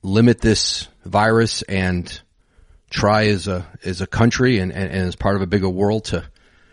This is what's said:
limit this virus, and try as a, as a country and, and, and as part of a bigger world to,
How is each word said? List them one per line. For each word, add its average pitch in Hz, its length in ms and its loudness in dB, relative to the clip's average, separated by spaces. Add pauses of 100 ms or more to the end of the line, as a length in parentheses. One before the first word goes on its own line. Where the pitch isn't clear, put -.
limit 110 380 4
this - 480 0 (140)
virus, 113 600 2
and 92 580 -4 (720)
try 107 340 2
as 98 220 0
a, 90 200 -6 (160)
as 92 180 -8
a - 60 -6
country 120 520 2
and, 92 120 -2
and, 95 200 -6
and 92 160 -2
as 85 80 -6
part 98 200 0
of 95 60 -2
a 92 60 -4
bigger 95 220 0
world 101 360 -2
to, 82 180 -6 (500)